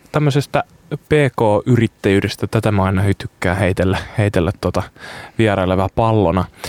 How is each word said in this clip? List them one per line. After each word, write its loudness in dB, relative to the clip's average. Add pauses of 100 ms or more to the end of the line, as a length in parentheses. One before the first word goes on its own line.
(120)
tämmöisestä 0 (320)
P -14 (240)
K-yrittäjyydestä, 0
tätä 0
mä 0
aina 0
hy-, 0
tykkään -4
heitellä, 0 (200)
heitellä 0 (100)
tota -2 (540)
vieraille 0
vähän 0
pallona, 2 (240)